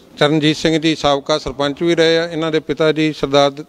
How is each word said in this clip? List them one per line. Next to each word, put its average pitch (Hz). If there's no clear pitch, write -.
ਚਰਨਜੀਤ 151
ਸਿੰਘ 160
ਜੀ 156
ਸਾਬਕਾ 143
ਸਰਪੰਚ 143
ਵੀ 170
ਰਹੇ 165
ਆ, 165
ਇਹਨਾਂ 160
ਦੇ 156
ਪਿਤਾ 156
ਜੀ 156
ਸਰਦਾਰ 143
ਦ-, 143